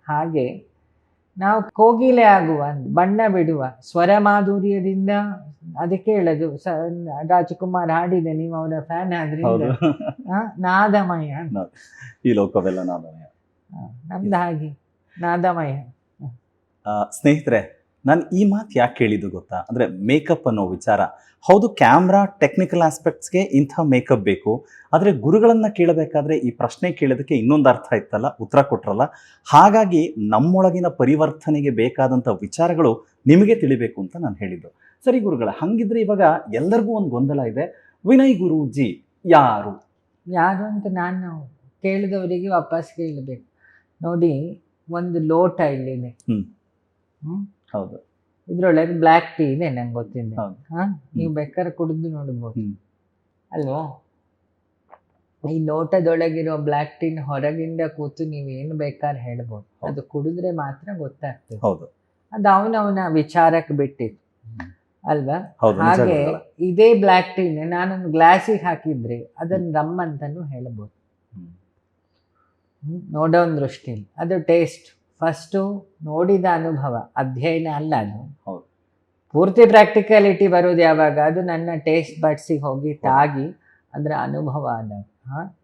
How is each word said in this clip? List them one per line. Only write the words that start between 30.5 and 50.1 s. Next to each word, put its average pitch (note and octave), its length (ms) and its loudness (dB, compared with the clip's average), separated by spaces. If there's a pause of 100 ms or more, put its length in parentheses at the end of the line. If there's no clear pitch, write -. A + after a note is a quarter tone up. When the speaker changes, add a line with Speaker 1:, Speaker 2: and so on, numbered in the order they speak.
Speaker 2:
ಪರಿವರ್ತನೆಗೆ D3+ 840 0
ಬೇಕಾದಂಥ B2+ 580 0
ವಿಚಾರಗಳು B2+ 800 0 (200)
ನಿಮಗೆ G3 280 8
ತಿಳಿಬೇಕು B2 480 -2
ಅಂತ F#2+ 140 -12
ನಾನು D3 180 -6
ಹೇಳಿದ್ದು. F2 340 -12 (360)
ಸರಿ B3+ 160 2
ಗುರುಗಳೇ, D3 380 -2
ಹಂಗಿದ್ರೆ A3+ 420 -2
ಇವಾಗ G#3 200 0 (340)
ಎಲ್ಲರಿಗೂ G#3 420 0
ಒಂದು G3 120 -2
ಗೊಂದಲ C#3 320 -2
ಇದೆ, B2 540 -8 (120)
ವಿನಯ್ C4 320 4
ಗುರೂಜಿ C#3+ 640 -2 (220)
ಯಾರು? A2 600 2 (400)
Speaker 1:
ಯಾರು F3+ 380 0
ಅಂತ G#3 260 -6
ನಾನು F3 640 -8 (300)
ಕೇಳಿದವರಿಗೆ F#3+ 640 -4
ವಾಪಸ್ E3 480 -4
ಕೇಳಬೇಕು. C#3 480 -10 (580)
ನೋಡಿ, E3+ 600 -2 (280)
ಒಂದು F3 280 -4
ಲೋಟ E3 420 2
ಇಲ್ಲಿದೆ. C3 480 -4
Speaker 2:
ಹ್ಮ್. A2 360 -6 (800)
Speaker 1:
ಹ್ಮ್? F#3+ 220 -8 (260)
Speaker 2:
ಹೌದು. - 340 -10 (420)
Speaker 1:
ಇದ್ರೊಳಗೆ F3 440 0
ಬ್ಲ್ಯಾಕ್ E3 440 4
ಟೀ D3 160 0
ಇದೆ D#3 180 -4
ನಂಗೆ A#2+ 220 -8
ಗೊತ್ತಿದೆ. A#2 440 -10